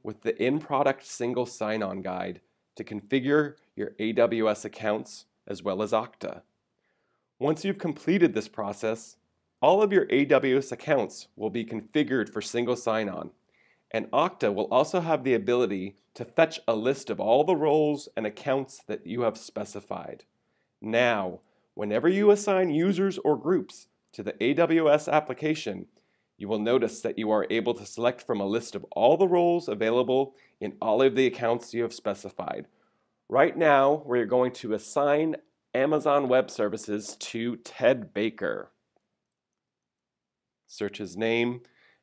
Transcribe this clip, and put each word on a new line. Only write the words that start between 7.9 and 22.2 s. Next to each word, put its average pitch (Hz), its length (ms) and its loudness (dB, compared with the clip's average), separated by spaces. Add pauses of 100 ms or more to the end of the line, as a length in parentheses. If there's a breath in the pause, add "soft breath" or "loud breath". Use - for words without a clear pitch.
this 107 140 -4
process, 110 680 -6 (460)
all 175 180 6
of 208 120 2
your 185 180 4
A 139 140 4
W 135 340 4
S 135 140 -4
accounts - 640 -2
will 104 140 -4
be 113 140 -6
configured 113 640 -2
for 107 140 -8
single 120 320 -2
sign-on, 104 560 -4 (600)
and 110 180 -4
Okta 139 420 0
will 98 200 -2
also 156 280 2
have 160 220 -2
the 127 120 2
ability 101 600 0 (200)
to 117 100 -12
fetch - 420 0
a 117 80 2
list 123 360 -2
of 95 100 -6
all 120 240 4
the 185 100 2
roles 151 600 2
and 110 100 -4
accounts 131 600 -4
that - 180 -8
you 117 140 -6
have 113 180 0
specified. - 840 -12 (560)
Now, 110 580 0 (360)
whenever 107 340 0
you 202 240 6